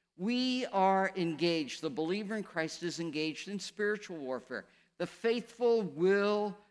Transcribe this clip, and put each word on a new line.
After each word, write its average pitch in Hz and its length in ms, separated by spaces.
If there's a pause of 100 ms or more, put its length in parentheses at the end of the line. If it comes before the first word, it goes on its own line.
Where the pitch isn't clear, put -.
(160)
We 247 500
are 190 500
engaged, 165 680
the 160 80
believer 185 440
in 208 80
Christ 160 400
is 160 160
engaged 156 480
in 196 140
spiritual 208 560
warfare. 127 500 (320)
The 170 80
faithful 233 760
will 202 760 (120)